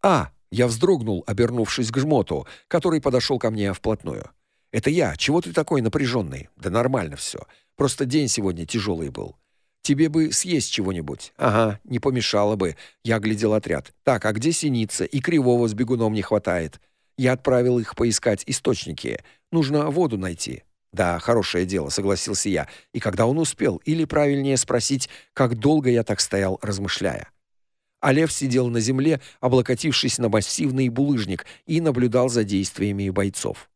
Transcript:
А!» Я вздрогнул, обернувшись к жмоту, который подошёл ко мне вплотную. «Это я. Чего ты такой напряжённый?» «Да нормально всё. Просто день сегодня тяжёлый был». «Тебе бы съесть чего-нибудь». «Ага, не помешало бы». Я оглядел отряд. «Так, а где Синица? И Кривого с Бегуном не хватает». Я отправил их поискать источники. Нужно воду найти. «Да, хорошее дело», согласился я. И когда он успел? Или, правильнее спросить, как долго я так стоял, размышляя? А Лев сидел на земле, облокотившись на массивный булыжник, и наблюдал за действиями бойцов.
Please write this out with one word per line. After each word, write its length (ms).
А!» 280
Я 160
вздрогнул, 600
обернувшись 640
к 80
жмоту, 480
который 320
подошёл 380
ко 120
мне 220
вплотную. 580
«Это 160
я. 280
Чего 240
ты 120
такой 300
напряжённый?» 720
«Да 140
нормально 460
всё. 240
Просто 300
день 220
сегодня 380
тяжёлый 440
был». 260
«Тебе 260
бы 240
съесть 400
чего-нибудь». 640
«Ага, 480
не 140
помешало 580
бы». 200
Я 120
оглядел 360
отряд. 400
«Так, 220
а 80
где 200
Синица? 520
И 160
Кривого 480
с 60
Бегуном 400
не 80
хватает». 580
Я 140
отправил 460
их 160
поискать 520
источники. 760
Нужно 400
воду 260
найти. 460
«Да, 260
хорошее 480
дело», 240
согласился 580
я. 200
И 60
когда 260
он 120
успел? 460
Или, 200
правильнее 520
спросить, 540
как 240
долго 320
я 140
так 160
стоял, 420
размышляя? 680
А 120
Лев 200
сидел 360
на 120
земле, 400
облокотившись 800
на 100
массивный 600
булыжник, 580
и 140
наблюдал 480
за 160
действиями 680
бойцов. 640